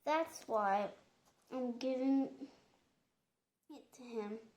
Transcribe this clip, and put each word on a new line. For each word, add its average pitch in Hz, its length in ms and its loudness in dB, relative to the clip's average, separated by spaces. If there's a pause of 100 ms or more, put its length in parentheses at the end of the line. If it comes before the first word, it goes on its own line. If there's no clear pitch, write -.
That's 320 420 0
why 208 420 2 (640)
I'm 247 260 -2
giving 262 500 2 (1400)
it 285 260 -20
to 254 60 -18
him. 226 360 -6 (180)